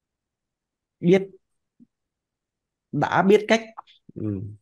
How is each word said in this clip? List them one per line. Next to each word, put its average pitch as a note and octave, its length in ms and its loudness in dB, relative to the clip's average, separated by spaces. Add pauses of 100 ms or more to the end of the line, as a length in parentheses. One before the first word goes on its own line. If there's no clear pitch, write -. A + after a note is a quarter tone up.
(1000)
biết, F#3+ 300 2 (1600)
đã D3 320 0
biết G3+ 240 4
cách, A3+ 140 2 (540)
ừ, G#2 260 -6 (200)